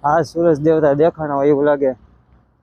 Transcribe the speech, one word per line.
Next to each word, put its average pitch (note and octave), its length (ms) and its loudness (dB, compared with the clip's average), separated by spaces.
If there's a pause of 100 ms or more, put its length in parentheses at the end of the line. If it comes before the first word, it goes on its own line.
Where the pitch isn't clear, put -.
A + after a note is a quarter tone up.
આ D#3 180 0
સૂરજ E3 380 -2
દેવતા D#3 320 2
દેખાણા D3+ 420 -2
હોય C#3 140 0
એવું C#3+ 160 2
લાગે. C#3+ 280 0 (680)